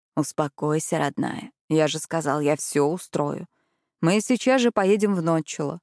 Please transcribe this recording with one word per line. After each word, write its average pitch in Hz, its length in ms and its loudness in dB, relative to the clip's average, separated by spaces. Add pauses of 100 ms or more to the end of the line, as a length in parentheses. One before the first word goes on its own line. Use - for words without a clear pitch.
(160)
"Успокойся, 151 840 -2
родная. 143 520 -4 (180)
Я 156 180 4
же 156 120 -4
сказал, 147 400 -2
я 147 160 2
все 143 300 0
устрою. 151 640 -4 (540)
Мы 190 200 2
сейчас 254 400 2
же 240 100 2
поедем 202 440 2
в 180 60 0
Нотчело. 160 600 -2